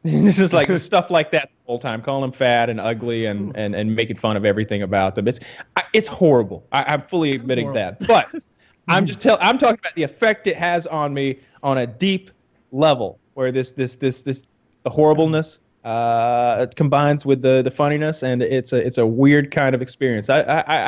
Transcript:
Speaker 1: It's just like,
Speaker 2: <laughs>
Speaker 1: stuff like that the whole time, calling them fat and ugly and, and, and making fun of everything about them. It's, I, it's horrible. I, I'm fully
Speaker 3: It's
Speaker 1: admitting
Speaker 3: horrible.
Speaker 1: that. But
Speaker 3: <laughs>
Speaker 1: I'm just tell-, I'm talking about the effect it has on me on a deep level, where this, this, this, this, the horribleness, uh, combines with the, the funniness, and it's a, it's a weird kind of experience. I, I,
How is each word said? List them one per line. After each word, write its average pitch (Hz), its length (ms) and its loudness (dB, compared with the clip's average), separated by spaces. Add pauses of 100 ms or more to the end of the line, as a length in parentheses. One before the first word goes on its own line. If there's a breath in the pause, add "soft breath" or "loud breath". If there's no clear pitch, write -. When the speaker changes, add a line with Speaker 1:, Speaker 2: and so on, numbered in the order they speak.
Speaker 1:
It's 156 300 4
just 185 160 2
like, 160 160 4
Speaker 2:
<laughs> 180 100 2
Speaker 1:
stuff 175 300 0
like 160 220 0
that 147 180 -2
the - 160 -20
whole 120 140 -6
time, 117 240 -6
calling 139 180 -4
them 127 100 -4
fat 120 380 2
and 110 100 -6
ugly 113 460 -4
and, 101 320 -6
and, 104 160 -4
and 107 220 -2
making 113 220 -4
fun 107 200 -2
of 101 80 -2
everything 104 380 0
about 95 320 0
them. 104 120 -2
It's, 123 120 -2 (360 loud breath)
I, 185 80 -2 (100)
it's 220 140 2
horrible. 120 640 2
I, 139 120 0
I'm 143 180 -2
fully 160 300 -2
Speaker 3:
It's 131 100 -4
Speaker 1:
admitting 127 300 -4
Speaker 3:
horrible. 101 340 -6
Speaker 1:
that. - 20 0
But 226 360 2 (200)
Speaker 3:
<laughs> - 240 -18
Speaker 1:
I'm 175 200 2
just 117 120 -8
tell-, 220 220 4
I'm 226 160 2
talking 233 220 2
about - 160 -10
the 165 80 -4
effect 214 420 -2
it 170 120 -2
has 175 280 -2
on 151 260 -4
me 139 280 -4 (240 soft breath)
on 135 160 0
a 120 80 -2
deep 185 420 -4 (420)
level, 135 460 0 (160)
where 127 180 -4
this, 127 200 -4
this, 127 240 -6
this, 131 260 -4
this, - 220 -8 (400)
the - 80 -4
horribleness, 156 680 2 (280)
uh, 117 920 0
combines 143 500 2
with 135 160 2
the, 131 220 4
the 127 80 -4
funniness, 151 500 -2
and 127 220 -2
it's 127 300 -2
a, 117 120 0
it's 127 140 -2
a 113 80 4
weird 143 420 4
kind 135 240 0
of 127 80 -2
experience. 120 480 -4
I, 143 120 4
I, 151 200 0 (260)